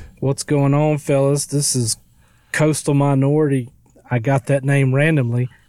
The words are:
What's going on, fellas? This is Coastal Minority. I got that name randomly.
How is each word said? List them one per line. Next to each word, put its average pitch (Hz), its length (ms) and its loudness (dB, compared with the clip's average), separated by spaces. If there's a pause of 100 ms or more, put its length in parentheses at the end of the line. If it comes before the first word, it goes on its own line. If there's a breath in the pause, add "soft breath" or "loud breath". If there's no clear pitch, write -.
(200)
What's 135 220 -4
going 139 300 0
on, 151 240 2
fellas? 143 480 0
This 143 320 -2
is 117 220 -4 (540 soft breath)
Coastal 151 420 0
Minority. 139 760 0 (420)
I 123 100 0
got 131 260 0
that 139 180 0
name 135 300 2
randomly. 131 560 0 (180 soft breath)